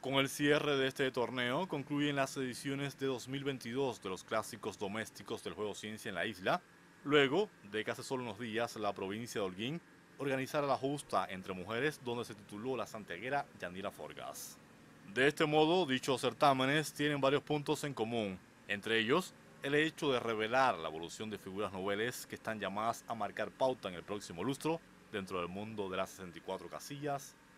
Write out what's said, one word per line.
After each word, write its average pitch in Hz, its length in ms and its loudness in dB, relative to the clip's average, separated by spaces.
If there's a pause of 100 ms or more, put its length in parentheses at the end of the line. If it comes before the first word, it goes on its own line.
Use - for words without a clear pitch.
Con 131 140 -2
el 135 140 6
cierre 147 480 4
de 135 100 4
este 131 240 2
torneo 123 560 0
concluyen 147 480 0
las 135 220 0
ediciones 139 640 -4
de 135 80 -2
dos 127 200 -2
mil 135 160 -6
veintidós 127 580 -2
de - 80 -6
los 92 140 -4
clásicos 107 560 -4
domésticos 104 640 -6
del 92 120 -8
Juego 101 200 -4
Ciencia 107 340 -8
en 101 60 -8
la 87 100 0
isla, 107 380 0 (400)
luego 147 480 4 (220)
de 107 120 -2
que 123 60 -2
hace 113 140 -4
solo 127 180 -2
unos 110 160 -6
días 117 380 -2
la 104 160 0
provincia 104 480 -4
de 98 80 2
Holguín 107 320 -4 (380)
organizara 135 500 0
la 127 80 4
justa 123 520 0
entre 95 240 -8
mujeres 113 520 -2
donde 120 200 -2
se 110 120 -12
tituló 104 400 -6
la 104 100 -4
santiaguera 113 580 -4 (140)
Yanira 92 320 -6
Forgas. 73 680 -10 (560)
De 131 140 4
este 156 200 4
modo, 156 380 6
dichos 131 360 2
certámenes 135 720 4
tienen 147 280 0
varios 135 220 6
puntos 151 400 0
en 143 120 -4
común, 110 440 0 (300)
entre 107 320 2
ellos 131 340 2 (300)
el 139 100 0
hecho 151 380 2
de 120 80 4
revelar 113 560 4
la 80 120 -4
evolución 82 400 -6
de 104 100 -6
figuras 98 340 -4
noveles 101 540 -2
que 104 100 -10
están 110 240 -4
llamadas 104 480 -2
a 120 80 -4
marcar 101 340 -4
pauta 131 380 0
en 90 60 -6
el 82 100 -8
próximo 95 400 -6
lustro 151 360 0 (300)
dentro 95 300 -4
del 87 80 -2
mundo 101 400 -6
de 92 80 -4
las 95 140 0
sesenta 87 280 -12
y - 20 -14
cuatro 87 280 -6
casillas 143 680 -6 (240)